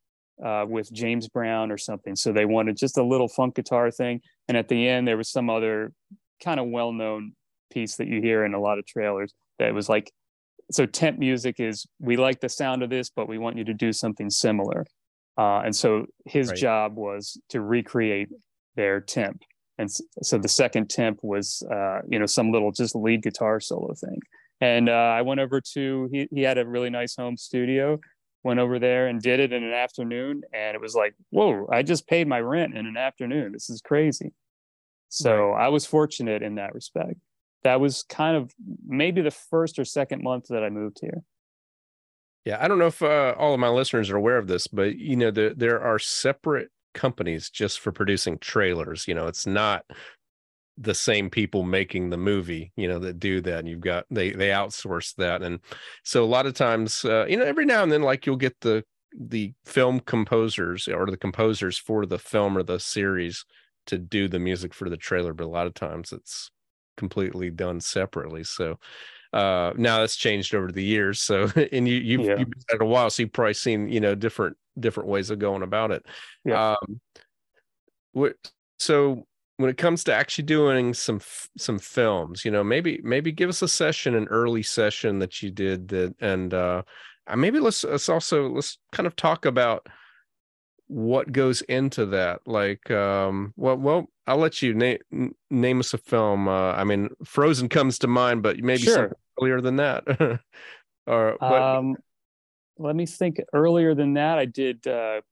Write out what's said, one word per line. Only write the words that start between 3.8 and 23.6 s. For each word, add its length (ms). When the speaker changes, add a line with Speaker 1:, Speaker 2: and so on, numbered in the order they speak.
Speaker 1:
thing. 300
And 100
at 120
the 180
end, 200
there 100
was 120
some 200
other 440
kind 160
of 100
well-known 680
piece 260
that 100
you 140
hear 240
in 80
a 60
lot 200
of 60
trailers 480
that 140
was 160
like, 220
so 140
temp 340
music 400
is, 260
"We 180
like 240
the 80
sound 340
of 60
this, 200
but 180
we 100
want 200
you 80
to 80
do 200
something 360
similar." 560
Uh, 280
and 100
so 300
his 260
Speaker 2:
Right. 80
Speaker 1:
job 380
was 420
to 120
recreate 680
their 260
temp. 420
And 120
s-, 120
so 160
the 120
second 400
temp 340
was, 480
uh, 380
you 100
know, 60
some 260
little 200
just 240
lead 280
guitar 360
solo 340